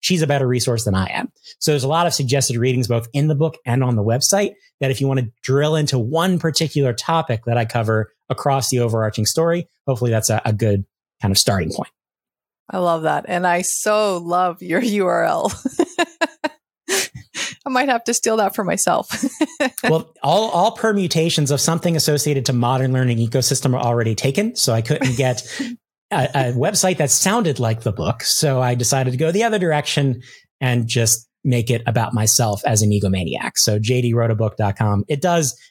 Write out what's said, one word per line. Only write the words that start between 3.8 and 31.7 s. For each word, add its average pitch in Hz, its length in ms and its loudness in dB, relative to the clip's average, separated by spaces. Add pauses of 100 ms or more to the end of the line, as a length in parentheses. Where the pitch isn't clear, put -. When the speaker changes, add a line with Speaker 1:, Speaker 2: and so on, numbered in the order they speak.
Speaker 1:
on 123 120 2
the 104 80 0
website, 139 460 2 (300)
that 135 100 0
if 113 100 -4
you 135 80 0
wanna 131 200 0 (140)
drill 147 340 2
into 143 220 0
one 165 400 0
particular 147 540 0
topic 156 540 -2
that 117 100 0
I 117 80 2
cover 110 480 0 (160)
across 135 400 0
the 127 120 0
overarching 110 440 0
story, 170 440 0 (180)
hopefully 120 240 0
that's 110 180 2
a, 107 160 0
a 110 80 0
good 101 320 0 (380)
kind 101 100 0
of 95 60 2
starting 92 340 0
point. - 160 -8 (800)
Speaker 2:
I 196 100 -6
love 170 240 2
that. 151 260 0
And 180 180 0
I 175 160 2
so 214 540 0
love 175 440 -2
your 180 220 0
U 208 240 0
R 170 160 2
L. 165 340 0
<laughs> - 1300 -6
I - 800 -6
might 262 200 2
have 240 160 0
to 233 100 0
steal 220 240 0
that 202 160 0
for 214 100 -2
myself. - 440 0 (220)
<laughs> - 40 -10 (540)
Speaker 1:
Well, 160 240 0 (100)
all, 202 280 2
all 185 220 2
permutations 165 800 0
of 139 80 2
something 165 340 0
associated 147 520 0
to 139 60 2
modern 127 400 2
learning 127 260 2
ecosystem 127 560 0
are 123 60 -2
already 117 360 0
taken. 202 400 -2
So - 160 0
I 113 100 0
couldn't 131 340 -2
get 127 260 -2 (180)
Speaker 2:
<laughs> - 500 -14
Speaker 1:
a, 139 140 0 (100)
a 131 200 0
website 185 420 0
that 147 140 0
sounded 185 500 0
like 113 220 -2
the 110 100 -2
book. - 320 -4
So 135 360 0
I 123 140 2
decided 127 380 0
to 127 40 -4
go 160 140 0
the 202 140 2
other 220 160 0
direction 147 640 0 (380)
and 120 280 0
just 113 400 0 (160)
make 123 260 2